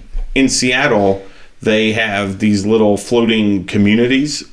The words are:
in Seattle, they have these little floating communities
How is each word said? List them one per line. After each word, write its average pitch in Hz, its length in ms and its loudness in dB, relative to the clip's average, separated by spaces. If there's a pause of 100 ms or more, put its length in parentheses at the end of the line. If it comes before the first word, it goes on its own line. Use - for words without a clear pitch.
(340)
in 135 160 2
Seattle, 123 720 0 (380)
they 110 300 0
have 101 480 -4
these 104 260 0
little 107 300 2
floating 110 680 0
communities 120 880 0